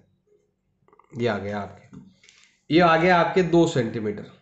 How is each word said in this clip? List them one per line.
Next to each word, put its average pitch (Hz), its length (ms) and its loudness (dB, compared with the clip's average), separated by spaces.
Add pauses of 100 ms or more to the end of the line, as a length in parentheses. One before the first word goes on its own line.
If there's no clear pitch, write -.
(1120)
ये 117 140 -4
आ 107 100 -2
गया 101 220 -8
आपके, - 380 -16 (720)
ये 156 120 2
आ 165 160 4
गया 175 220 2
आपके 170 260 0
दो 165 220 4
सेंटीमीटर। 110 580 -6 (160)